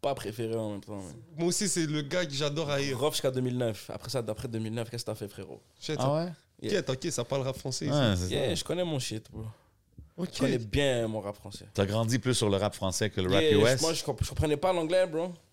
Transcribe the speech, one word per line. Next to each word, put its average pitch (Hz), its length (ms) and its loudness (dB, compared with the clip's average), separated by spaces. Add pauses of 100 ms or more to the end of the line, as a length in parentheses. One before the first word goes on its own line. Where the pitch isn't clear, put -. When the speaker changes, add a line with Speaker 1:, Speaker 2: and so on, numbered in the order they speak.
Speaker 1:
pas 139 140 0
préféré 113 400 -6
en 110 160 -4
même 101 100 -8
temps. 101 200 -12
Mais 95 380 -14
Speaker 2:
Moi 170 100 2
aussi, 185 200 0
c'est 165 160 0
le 151 160 -2
gars 165 240 0
que 147 80 -8
j'adore 143 380 -2
haïr. 139 280 0
Speaker 1:
Ruff 147 140 2
jusqu'à - 180 2
deux 127 100 0
mille 123 160 0
neuf. 117 360 -2
Après - 160 -10
ça, 123 120 -2
d'après 107 260 -6
deux 113 120 -4
mille 110 140 -4
neuf, 113 160 -4
qu'est-ce 120 140 -8
que - 80 -6
t'as 107 40 -4
fait, 107 120 -10
frérot ? 69 340 -14 (180)
Speaker 2:
Shit, 156 200 -6
Speaker 3:
Ah 135 160 4
ouais ? 175 160 -2 (300)
Speaker 2:
Yeah. 180 180 0
Ok, 160 60 -4
t'inquiète, 135 280 -2
ça - 100 -2
parle 135 200 0
rap 131 140 -2
français 143 320 -4
Speaker 3:
Ouais, 139 240 4
Speaker 2:
ici. 90 140 2
Speaker 3:
c'est 92 60 -2
Speaker 1:
Yeah, - 160 0
Speaker 3:
ça. - 60 0
Speaker 1:
je - 80 -4
connais 175 200 -2
mon 160 160 0
shit, 110 320 -6
bro. 107 120 -10 (760)
Speaker 2:
Ok. 175 160 -4
Speaker 1:
Je - 60 -8
connais 220 180 2
bien 120 500 2
mon 110 140 -4
rap 101 140 -6
français. - 380 -16
Speaker 3:
T'as 101 120 4
grandi 110 340 2
plus 127 140 2
sur 113 160 4
le 98 80 4
rap 101 180 2
français 98 340 0
que - 120 -2
le 90 100 4
rap 98 100 6
Speaker 1:
Yeah, 101 160 6
Speaker 3:
U 101 80 8
S ? 131 120 6
Speaker 1:
je, 120 60 0
moi, 165 100 2
je 165 100 -4
comp-, - 180 -2
je - 80 0
comprenais 151 280 2
pas 185 160 2
l'anglais, 175 340 4
bro. 165 240 -4 (220)